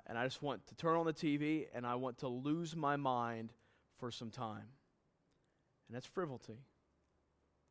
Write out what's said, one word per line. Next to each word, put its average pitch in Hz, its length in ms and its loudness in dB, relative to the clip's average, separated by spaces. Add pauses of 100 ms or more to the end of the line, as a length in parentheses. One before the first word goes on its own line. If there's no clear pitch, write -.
and 117 120 -4
I 120 60 4
just 131 180 0
want 135 260 -2
to - 80 -16
turn 165 200 4
on 165 100 4
the 165 60 4
T 151 240 2
V, 151 380 2
and 123 120 -4
I 123 100 2
want 127 240 -2
to 139 100 -2
lose 151 440 0
my 147 220 4
mind 117 560 2 (460)
for 120 140 -4
some 113 200 -6
time. 107 380 -6 (1200)
And 113 60 -8
that's 127 120 -6
frivolity. 131 560 -4 (1080)